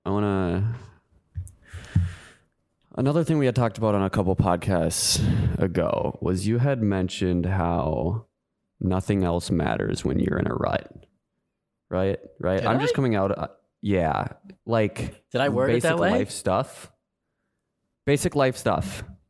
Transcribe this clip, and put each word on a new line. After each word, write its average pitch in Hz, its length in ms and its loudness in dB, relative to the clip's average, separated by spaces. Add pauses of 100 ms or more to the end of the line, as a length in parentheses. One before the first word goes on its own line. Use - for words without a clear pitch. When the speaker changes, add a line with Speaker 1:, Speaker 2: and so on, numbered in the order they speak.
Speaker 1:
I 87 60 -4
wanna, 98 640 0 (2250)
another 143 280 2
thing 160 140 2
we 139 100 4
had 117 80 2
talked 120 240 2
about 110 160 4
on 98 80 4
a 95 60 2
couple 95 260 2
podcasts 87 840 2 (400)
ago - 640 0
was 95 260 0
you 117 120 2
had 131 220 0
mentioned 92 640 0
how 87 800 0 (540)
nothing 95 440 0
else 85 260 -2
matters 57 560 0
when - 140 0
you're - 180 0
in - 100 0
a - 60 -2
rut. - 380 -4 (1000)
Right? 95 300 0 (200)
Right? 95 200 0
Speaker 2:
Did 98 80 -2
Speaker 1:
I'm 117 100 2
Speaker 2:
I? - 40 0
Speaker 1:
just 466 120 0
coming 123 220 2
out, 98 220 0
uh, - 100 -6 (340)
yeah. 85 460 0 (380)
Like, 110 680 -2
Speaker 2:
Did 123 100 -2
I 143 80 2
word 131 220 0
it 120 100 2
that 165 80 0
Speaker 1:
basic 170 100 0
Speaker 2:
way? 175 120 2
Speaker 1:
life 254 200 0
stuff. - 600 -4 (1120)
Basic 143 300 0
life 131 220 2
stuff. - 460 -2 (260)